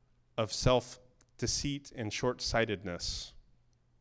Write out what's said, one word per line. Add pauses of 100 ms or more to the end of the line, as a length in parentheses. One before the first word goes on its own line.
(380)
of
self-deceit
and
short-sightedness. (680)